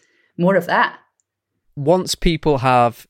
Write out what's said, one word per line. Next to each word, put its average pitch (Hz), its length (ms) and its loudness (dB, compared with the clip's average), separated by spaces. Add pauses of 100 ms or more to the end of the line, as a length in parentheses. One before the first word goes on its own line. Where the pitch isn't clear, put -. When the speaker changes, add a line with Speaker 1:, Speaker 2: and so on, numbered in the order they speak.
(380)
Speaker 1:
more 180 180 0
of 175 120 -2
that. 214 320 -2 (760)
Speaker 2:
Once 160 400 -2
people 156 440 -2
have 123 500 0